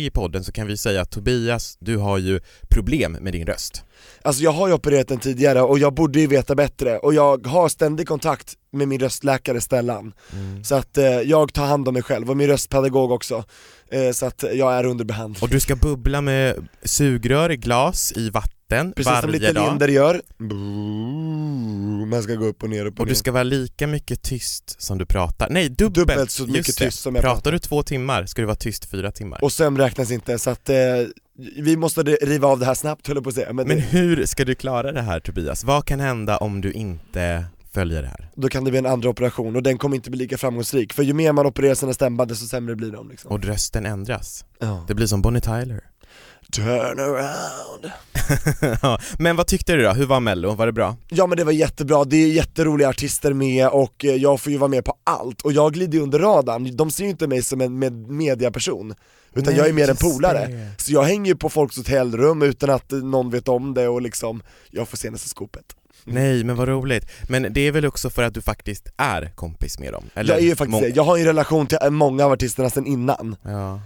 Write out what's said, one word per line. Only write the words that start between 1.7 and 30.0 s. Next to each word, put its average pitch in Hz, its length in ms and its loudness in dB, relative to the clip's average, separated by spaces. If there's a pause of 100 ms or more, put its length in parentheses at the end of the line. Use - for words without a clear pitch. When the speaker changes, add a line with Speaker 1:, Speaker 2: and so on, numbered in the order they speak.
Speaker 1:
du 110 180 -4
har 101 200 0
ju 95 220 0 (300)
problem 110 420 2
med 90 220 -8
din 82 140 -6
röst. - 360 -8 (380)
Speaker 2:
Alltså, 139 220 0
jag 160 80 6
har 175 160 0
ju 180 60 4
opererat 139 340 2
den 127 120 -4
tidigare 131 420 2
och 139 180 6
jag 143 140 4
borde 151 260 2
ju 156 80 4
veta 135 280 2
bättre. 131 420 0
Och 147 160 2
jag 139 340 4
har 160 220 4
ständig 156 380 -2
kontakt 151 460 -4 (200)
med 139 140 0
min 135 120 -2
röstläkare 131 640 0
Stellan. 117 520 -2 (200)
Speaker 1:
Mm. 98 300 -10
Speaker 2:
Så 139 120 0
att, 131 220 0
eh, 139 80 6
jag 135 480 4
tar 147 120 0
hand 139 220 2
om 127 60 0
mig 123 100 0
själv 117 260 -2
och 135 80 0
min 143 100 2
röstpedagog 135 640 2
också. 117 320 -4 (480)
Eh, 131 200 0
så 123 140 -4
att - 180 -6 (100)
jag 131 200 2
är 123 120 0
under 120 200 -2
behandling. 107 380 -8
Speaker 1:
Och 120 60 -2
du 131 100 4
ska 135 160 0
bubbla 135 460 0
med 135 460 0 (160)
sugrör 139 680 2
i 143 60 -2
glas 120 580 0
i 110 140 -2
vatten 113 680 -2
Speaker 2:
Precis 135 100 -2
Speaker 1:
varje 123 160 2
Speaker 2:
som - 100 -2
lite 107 220 2
Speaker 1:
dag. 104 160 2
Speaker 2:
Linder 143 180 2
gör. 143 340 6 (720)
Brrr, 117 1120 -4
man 113 180 -2
ska 113 120 -4
gå 110 100 -2
upp 107 180 -4
och 110 60 -6
ner, 104 160 -4
upp 104 80 -6
och - 60 -18
Speaker 1:
Och 117 60 0
du 110 60 -2
Speaker 2:
ner. 131 40 2
Speaker 1:
ska - 160 -2
vara 127 120 2
lika 131 440 -2
mycket 143 340 -6
tyst - 600 -8
som 98 160 -6
du 92 80 -4
pratar. - 440 0
Nej, 160 200 0
dubbelt. 190 240 2 (140)
Speaker 2:
Dubbelt 139 240 0
så - 160 -6
mycket 139 200 0
Speaker 1:
Just - 120 -4
det. - 60 2
Speaker 2:
tyst 120 140 -4
som 127 160 -4
jag 120 80 2
Speaker 1:
Pratar 127 120 4
Speaker 2:
pratar. 147 160 0
Speaker 1:
du 175 80 0
två 147 240 -2
timmar 127 420 -2
ska - 160 -6
du 113 40 0
vara 104 100 0
tyst - 300 -8
fyra 98 260 -6
timmar. - 320 -8
Speaker 2:
Och 139 80 2
sömn 147 260 2
räknas 127 340 0